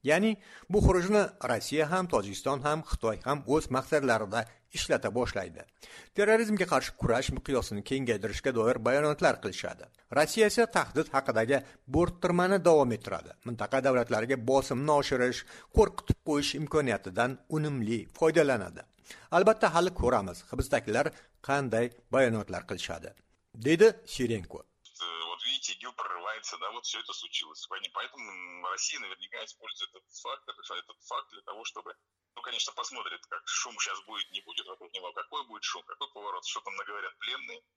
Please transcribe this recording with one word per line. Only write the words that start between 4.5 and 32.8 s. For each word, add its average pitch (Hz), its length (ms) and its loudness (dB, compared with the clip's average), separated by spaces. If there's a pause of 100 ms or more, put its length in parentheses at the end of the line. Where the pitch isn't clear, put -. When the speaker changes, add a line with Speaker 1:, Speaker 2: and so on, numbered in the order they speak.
Speaker 1:
ishlata 131 400 0
boshlaydi. 95 440 -4 (540)
Terrorizmga 208 580 4
qarshi 131 180 0 (100)
kurash 123 360 2
miqyosini 117 520 -2
kengaytirishga 117 720 -2
doir 120 180 4 (100)
bayonotlar 147 560 4
qilishadi. - 420 -6 (320)
Rossiya 156 340 6
esa 233 140 4 (120)
tahdid 220 380 0
haqidagi 123 420 2 (380)
bo'rttirmani 175 640 2 (100)
davom 147 300 8
ettiradi. 95 340 -8 (160)
Mintaqa 120 400 -2
davlatlariga 123 500 2 (140)
bosimni 135 500 2
oshirish, 123 380 0 (380)
qo'rqitib - 500 2
qo'yish 143 320 0
imkoniyatidan 123 720 0 (240)
unumli 127 440 -2 (180)
foydalanadi. 143 640 4 (560)
Albatta, 220 380 6
hali 180 160 4 (100)
ko'ramiz, 107 360 2 (140)
hibsdagilar 123 560 0 (400)
qanday 127 380 2 (280)
bayonotlar 113 560 2
qilishadi, 85 400 -8 (460)
dedi 143 320 6 (260)
Sirenko. 113 460 -4 (440)
Speaker 2:
Э, - 20 -6 (240)
вот 87 180 -8
видите, - 260 -4
игил 123 280 -12
прорывается, 101 600 -8
да, 95 140 -6
вот 120 100 -10
всё 113 180 -4
это - 180 -10
случилось. - 400 -8 (100)
Пони-, 98 220 -10
поэтому, 117 360 -8
м, 90 440 -14
Россия 135 260 -6
наверняка 95 460 -12
использует - 460 -14
этот - 320 -20
фактор, 127 300 -10 (300)
этот - 140 -20 (120)
факт 120 260 -8
для 98 140 -20
того, 104 160 -14
чтобы, - 240 -12 (460)
ну, 120 60 -14
конечно, - 320 -6
посмотрит, 107 480 -10 (120)